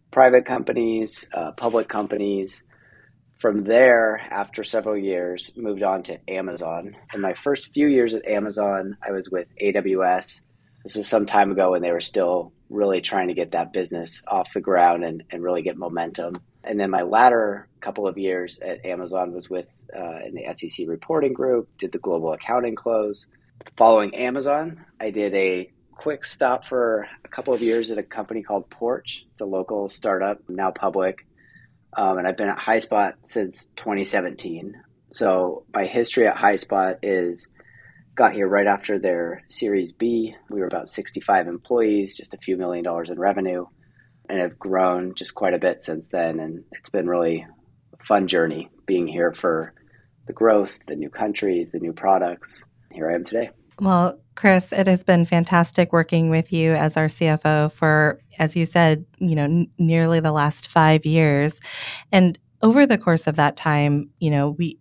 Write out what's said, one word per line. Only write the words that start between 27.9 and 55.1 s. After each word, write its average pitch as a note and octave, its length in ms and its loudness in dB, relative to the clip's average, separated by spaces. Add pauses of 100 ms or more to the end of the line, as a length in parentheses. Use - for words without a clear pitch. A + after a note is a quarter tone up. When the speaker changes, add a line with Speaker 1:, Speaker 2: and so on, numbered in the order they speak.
Speaker 1:
at G#2+ 80 -6
a G#2 40 -4
company A2 400 -10
called G2 260 -6
Porch. - 640 -8
It's - 80 -16
a G#2+ 60 -8
local G2 420 -4
startup, G2 500 -4 (100)
now F#2 220 -4
public. F#2+ 560 -4 (720)
Um, F#2+ 220 0
and F2+ 80 -2
I've F#2 100 -2
been G#2 120 -2
at G2+ 100 -4
HighSpot G#2+ 540 0 (100)
since - 540 -8
twenty G2 280 -4
seventeen. F2+ 720 -6 (380)
So F#2 600 0
my G2+ 140 -2
history A#2 400 2
at - 100 2
HighSpot F#2+ 680 0
is – F2+ 440 -2 (720)
got A#2 160 6
here G2 140 -2
right G2+ 220 2
after G2+ 280 0
their F2 520 -2
Series G2 440 -2
B. A2+ 440 -2 (120)
We G#2 120 -6
were F#2 80 -4
about E2+ 200 -8
sixty-five - 600 -2
employees, G#2+ 680 -2
just - 160 -18
a - 60 -14
few F#2 180 -4
million F2+ 280 -4
dollars E2+ 260 -6
in E2+ 80 -10
revenue, F#2 480 -2 (600)
and G2 120 -4
have F2 160 -4
grown F#2 600 -2
just - 180 -12
quite F#2+ 180 -2
a F2 60 0
bit F2 240 -2
since D#2+ 280 -10
then. E2 280 -2
And D#2+ 240 -10 (160)
it's - 120 -20
been F2 180 -2
really E2+ 360 0 (480)
a - 120 -20
fun G2 240 2
journey E2 420 0 (160)
being F2 220 0
here E2+ 240 0
for D#2+ 420 -2 (540)
the - 40 -8
growth, G#2+ 540 4
the D2 80 -10
new D2 160 -8
countries, G2+ 600 -2
the E2+ 80 -6
new E2 120 -6
products. F2+ 720 -2 (280)
Here D#2+ 180 -4
I E2+ 60 0
am F2 80 -6
today. - 260 -4 (300)
Speaker 2:
Well, F#3 400 2 (160)
Chris, F#3 360 4
it F#3+ 140 2
has F#3 160 2
been E3+ 240 4